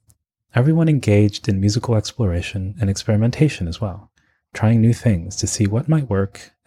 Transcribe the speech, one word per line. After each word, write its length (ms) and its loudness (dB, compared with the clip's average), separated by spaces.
Everyone 360 2
engaged 580 2
in 140 0
musical 340 0
exploration 840 -4
and 80 0
experimentation 760 0
as 140 -6
well, 320 -8
trying 280 2
new 120 4
things 440 -2
to 100 -4
see 200 -2
what 200 -2
might 220 0
work 420 -4